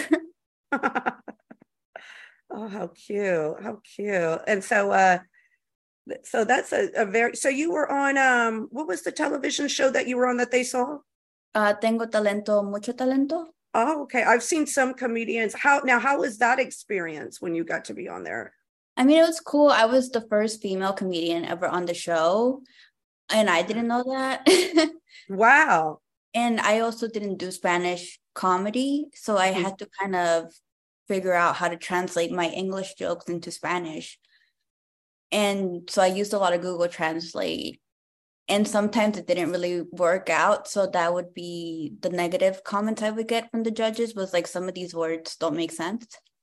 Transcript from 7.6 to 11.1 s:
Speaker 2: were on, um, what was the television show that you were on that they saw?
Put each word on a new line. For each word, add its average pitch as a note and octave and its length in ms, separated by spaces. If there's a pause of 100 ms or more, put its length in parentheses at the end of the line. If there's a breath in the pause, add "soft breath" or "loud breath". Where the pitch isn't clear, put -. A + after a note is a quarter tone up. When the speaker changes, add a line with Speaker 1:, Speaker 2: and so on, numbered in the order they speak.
Speaker 2:
were D4+ 180
on, C#4 260
um, A#3 540
what D4+ 160
was F4 140
the - 100
television D4 560
show C4+ 220
that B3+ 180
you B3 80
were B3 120
on B3 100
that A#3+ 140
they B3+ 120
saw? C4 360 (560)